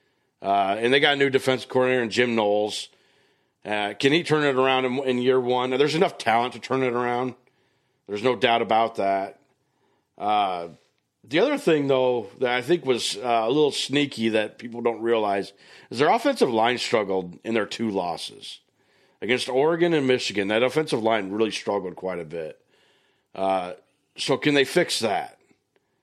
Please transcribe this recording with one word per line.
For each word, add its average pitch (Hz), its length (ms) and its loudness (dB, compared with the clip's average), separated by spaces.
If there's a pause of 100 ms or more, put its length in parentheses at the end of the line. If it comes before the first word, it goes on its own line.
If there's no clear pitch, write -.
(400)
Uh, 98 380 0
and 117 140 2
they 143 80 4
got 147 140 4
a - 20 0
new 139 140 2
defense 127 340 0
coordinator 127 380 2
in 113 80 -2
Jim 117 260 2
Knowles. 104 540 0 (760)
Uh, 104 340 -4
can 139 140 2
he 170 100 2
turn 151 220 0
it 139 100 2
around 131 300 2
in, 127 160 -2
in 131 180 0
year 127 220 2
one? 123 300 0
There's 139 260 0
enough 175 200 0
talent 117 360 0
to 117 80 -16
turn 131 240 -2
it 123 80 -2
around. 123 420 -4 (720)
There's 101 160 -8
no 123 140 2
doubt 117 260 2
about 110 340 2
that. 98 440 -2 (760)
Uh, 95 520 -2 (560)
the 143 160 0
other 277 180 2
thing, 151 300 2
though, 127 400 2 (100)
that 123 160 0
I 123 80 0
think 143 240 0
was, 120 300 0
uh, 117 300 0
a - 20 0
little 151 240 2
sneaky 139 560 -2
that 107 300 0
people 117 220 -12
don't 117 220 -2
realize 107 500 0 (380)
is 113 80 -8
their 151 120 4
offensive 233 400 2
line 117 280 2
struggled 95 640 -2
in - 120 -4
their 107 120 2
two 113 240 -4
losses. 87 720 -6 (600)
Against 117 280 0
Oregon 165 440 2
and 147 140 2
Michigan, 110 420 0
that 110 140 2
offensive 131 400 0
line 107 300 0
really 110 180 0
struggled 98 460 -4
quite 90 240 -8
a 85 40 -10
bit. 78 360 -12 (720)
Uh, 95 380 -2 (440)
so 139 200 -2
can 147 180 0
they 139 100 4
fix - 360 0
that? 95 340 -2 (680)